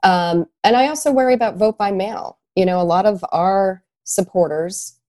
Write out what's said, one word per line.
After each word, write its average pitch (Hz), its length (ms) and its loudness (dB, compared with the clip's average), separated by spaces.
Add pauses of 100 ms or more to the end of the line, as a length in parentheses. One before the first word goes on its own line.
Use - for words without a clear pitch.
Um, 175 460 2 (160)
and 220 120 4
I 254 120 4
also 302 240 -2
worry 254 240 2
about 226 220 -2
vote 214 200 0
by 202 140 -2
mail. 202 480 -8 (160)
You 185 100 2
know, 180 160 0
a - 20 0
lot 175 220 2
of 208 260 0
our 190 520 0 (200)
supporters 175 960 -4 (100)